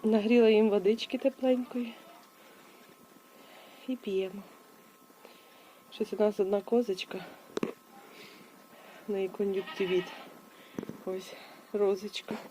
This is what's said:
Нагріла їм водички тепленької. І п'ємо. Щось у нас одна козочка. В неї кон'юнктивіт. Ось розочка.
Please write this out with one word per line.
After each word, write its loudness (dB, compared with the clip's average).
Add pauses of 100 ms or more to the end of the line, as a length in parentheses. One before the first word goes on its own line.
Нагріла 6
їм 6
водички 2
тепленької. 0 (1900)
І -4
п'ємо. -4 (1500)
Щось -6
у -6
нас 2
одна 2
козочка. -2 (1800)
В -6
неї -2
кон'юнктивіт. -2 (1000)
Ось -8 (400)
розочка. -2 (160)